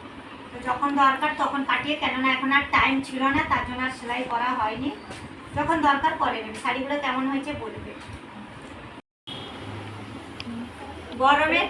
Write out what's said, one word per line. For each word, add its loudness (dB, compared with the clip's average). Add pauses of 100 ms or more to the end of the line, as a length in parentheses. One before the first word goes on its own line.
(540)
তো -8
যখন 2
দরকার 6
তখন 2
কাটিয়ে, 0
কেননা 2
এখন 2
আর 6
টাইম 4
ছিল -2
না, 4
তার 2
জন্য -4
আর 0
সেলাই -2
করা 0
হয়নি। 0 (640)
যখন 4
দরকার 4
করে 0
নেবে। -8
শাড়িগুলো 0
কেমন 0
হয়েছে 0
বলবে। -8 (3250)
গরমে 6